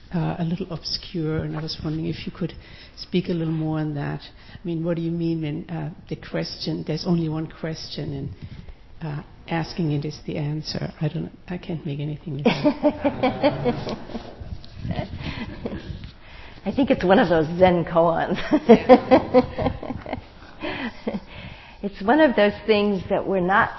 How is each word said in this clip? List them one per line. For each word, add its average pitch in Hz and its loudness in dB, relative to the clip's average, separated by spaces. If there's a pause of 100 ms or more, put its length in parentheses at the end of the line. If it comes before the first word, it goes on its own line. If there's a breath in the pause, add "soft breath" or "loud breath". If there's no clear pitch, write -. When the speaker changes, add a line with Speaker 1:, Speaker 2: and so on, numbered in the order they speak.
(140)
Speaker 1:
uh, 160 0
a 175 0
little 170 -2
obscure, 160 -4
and 156 -6
I 156 -6
was 156 -8
wondering 160 -4
if 160 -6
you 190 -8
could 160 -6 (440 loud breath)
speak - -2
a - 2
little 160 0
more 156 0
on 156 -2
that. 147 -4 (340 loud breath)
I - -16
mean, 165 -4
what 170 0
do 170 -4
you 165 -2
mean 165 -2
when, 151 -6
uh, 156 -6 (180)
the 160 -6
question, 165 -6
"There's 156 -4
only 170 2
one 160 -4
question, 160 -8
and, 139 -6 (720 loud breath)
uh, 151 -6 (240)
asking 165 -2
it 147 0
is 151 -8
the 175 -6
answer"? 151 -4
I 156 0
don't, 165 -6 (160)
I 180 -8
can't 170 -8
make 143 -6
anything 147 -6
of 147 -6
that. 254 0
Speaker 2:
<laughs> - -10 (1600 loud breath)
I 196 -2
think 262 2
it's 240 2
one 185 8
of 226 6
those 160 6 (100)
Zen 175 6
koans. 165 4 (100)
<laughs> - 4 (1700 loud breath)
It's 202 -6
one 254 6
of 277 6
those 208 6 (140)
things 208 4
that 180 2
we're 190 2
not 185 4